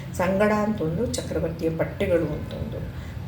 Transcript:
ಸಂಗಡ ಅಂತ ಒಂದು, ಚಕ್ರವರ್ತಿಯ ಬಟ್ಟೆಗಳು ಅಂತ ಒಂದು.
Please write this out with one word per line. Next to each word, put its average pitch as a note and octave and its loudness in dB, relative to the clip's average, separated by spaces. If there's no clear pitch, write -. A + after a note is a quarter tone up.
ಸಂಗಡ F#3+ 4
ಅಂತ G#3+ 2
ಒಂದು, E3 0
ಚಕ್ರವರ್ತಿಯ E3 -2
ಬಟ್ಟೆಗಳು D#3+ 2
ಅಂತ D3 -4
ಒಂದು. - -6